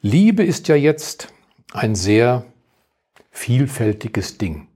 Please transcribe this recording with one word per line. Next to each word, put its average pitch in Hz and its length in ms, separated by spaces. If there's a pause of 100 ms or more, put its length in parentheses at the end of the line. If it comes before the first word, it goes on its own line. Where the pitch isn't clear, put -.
Liebe 190 420
ist 165 240
ja 151 80
jetzt 151 560 (400)
ein 110 220
sehr 110 500 (880)
vielfältiges 113 1040
Ding. 78 400